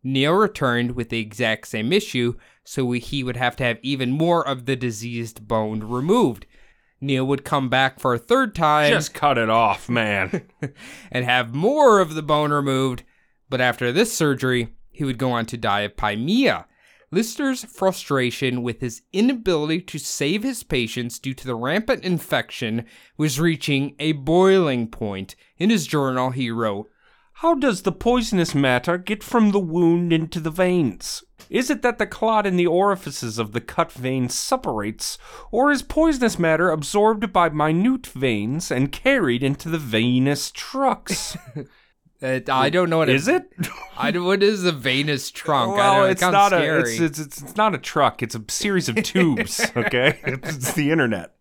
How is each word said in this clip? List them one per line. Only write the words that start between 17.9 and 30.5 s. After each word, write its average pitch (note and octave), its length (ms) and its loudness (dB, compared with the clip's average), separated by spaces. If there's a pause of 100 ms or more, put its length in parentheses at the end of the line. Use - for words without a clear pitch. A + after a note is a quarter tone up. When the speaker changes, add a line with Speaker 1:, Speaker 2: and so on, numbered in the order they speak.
Speaker 1:
with A#2+ 180 -6
his A#2+ 220 -8 (100)
inability F#3 680 0
to E3+ 180 -12
save E3+ 460 -4
his C4 180 -6
patients A#2+ 560 -4
due C3+ 160 -8
to - 120 -16
the B2+ 100 -6
rampant F#3+ 480 -2
infection A#2+ 800 -4 (320)
was D3 240 -2
reaching D3 580 0
a D#3 140 0
boiling D#3 720 4
point. G2+ 480 -8 (240)
In F#3+ 120 2
his F3 180 2
journal, C3 420 0
he B2 220 -4
wrote, G#2+ 360 -2 (460)
Speaker 2:
"How E4 200 2
does B3+ 280 0
the G3 80 0
poisonous A3 640 0
matter C#3 420 2
get G#3 280 -6
from A3 260 4
the G3+ 80 2
wound E3+ 540 2
into E3 260 0
the D#3+ 140 -4